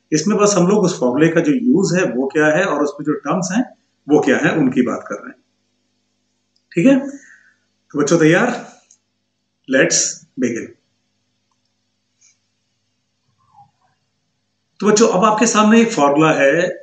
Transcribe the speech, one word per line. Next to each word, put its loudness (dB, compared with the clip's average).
इसमें -2
बस 2
हम 2
लोग 0
उस -4
formula 0
का 0
जो 0
यूज़ 0
है 0
वो -4
क्या 0
है 0
और -2
उसमें -8
जो -2
terms -6
हैं 0
वो 4
क्या 2
है 0
उनकी 0
बात -6
कर -10
रहे -14
हैं। -20
ठीक 2
है, 4
तो -2
बच्चों 2
तैयार? 2
Let's 0
begin। -6
तो -2
बच्चों, 4
अब 0
आपके 2
सामने 4
एक -2
formula 2
है, 0